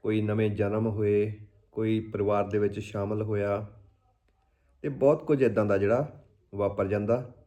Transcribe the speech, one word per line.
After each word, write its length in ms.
ਕੋਈ 200
ਨਵੇਂ 280
ਜਨਮ 360
ਹੋਏ, 540
ਕੋਈ 280
ਪਰਿਵਾਰ 480
ਦੇ 100
ਵਿੱਚ 220
ਸ਼ਾਮਲ 420
ਹੋਇਆ 440
ਤੇ 60
ਬਹੁਤ 360
ਕੁਝ 180
ਇੱਦਾਂ 240
ਦਾ 120
ਜਿਹੜਾ 460
ਵਾਪਰ 320
ਜਾਂਦਾ। 460